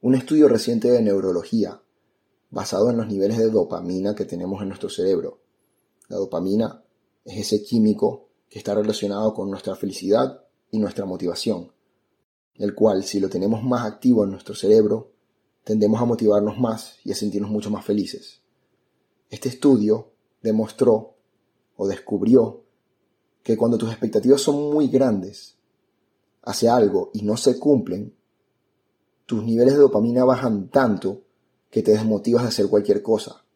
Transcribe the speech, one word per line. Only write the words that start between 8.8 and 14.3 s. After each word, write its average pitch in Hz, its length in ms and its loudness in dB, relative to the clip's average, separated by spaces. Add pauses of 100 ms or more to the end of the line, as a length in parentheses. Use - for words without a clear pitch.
con 98 160 -8
nuestra 95 260 -8
felicidad 101 680 -2 (280)
y 110 80 -4
nuestra 101 260 -4
motivación, 92 680 -6 (840)
el 101 200 -4
cual, 98 300 2
si - 160 -4
lo 95 80 -2
tenemos 107 340 -2
más 123 240 -2
activo 107 380 2
en 98 60 -4